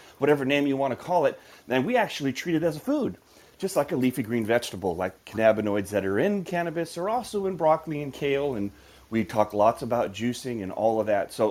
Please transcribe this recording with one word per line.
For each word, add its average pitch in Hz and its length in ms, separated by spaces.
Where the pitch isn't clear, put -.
whatever 139 260
name 143 240
you 135 80
want 135 160
to 117 40
call 170 300
it, 127 100
then 127 180
we 240 120
actually 151 360
treat 170 220
it 156 80
as 160 140
a - 20
food, 262 380
just - 160
like 143 160
a 170 60
leafy 127 260
green 110 240
vegetable, 101 480
like 92 300
cannabinoids 104 640
that 98 160
are 98 160
in 196 240
cannabis 170 520
are 175 120
also 208 380
in 190 100
broccoli 160 440
and 139 140
kale. 139 400
And 101 160
we 113 140
talk 107 300
lots 107 280
about 117 320
juicing 117 480
and 92 80
all 110 300
of 104 80
that. 101 240
So 107 180